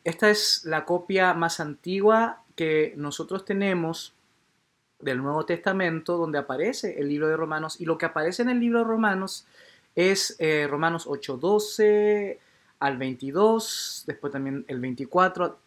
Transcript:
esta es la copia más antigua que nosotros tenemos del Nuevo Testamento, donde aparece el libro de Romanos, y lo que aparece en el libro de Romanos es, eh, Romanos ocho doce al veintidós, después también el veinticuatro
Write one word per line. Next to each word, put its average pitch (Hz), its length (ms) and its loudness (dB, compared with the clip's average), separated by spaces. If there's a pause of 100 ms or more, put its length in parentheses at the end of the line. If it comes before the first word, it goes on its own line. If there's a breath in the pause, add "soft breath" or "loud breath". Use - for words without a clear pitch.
esta 165 260 2
es - 360 2
la 156 200 -2
copia 180 480 2
más 170 260 -2
antigua 190 840 2 (140)
que 156 420 2
nosotros 156 480 -6
tenemos 185 680 -2 (880)
del 131 220 -2
Nuevo 147 240 -2
Testamento, 175 720 0
donde 156 220 0
aparece 160 600 -4
el 143 100 -2
libro 147 180 0
de 156 100 0
Romanos, 156 420 -6
y 175 60 -8
lo 160 120 0
que 165 80 -4
aparece 165 360 -2
en 240 80 0
el 247 100 2
libro 233 200 2
de 233 60 2
Romanos 208 600 -2 (480 soft breath)
es, 190 460 2
eh, 151 300 2
Romanos 165 380 -2
ocho 139 300 -6
doce 208 1000 2 (400 soft breath)
al 139 180 0
veintidós, 139 1120 0
después 143 260 -8
también 135 340 -4
el 131 120 -8
veinticuatro 165 880 0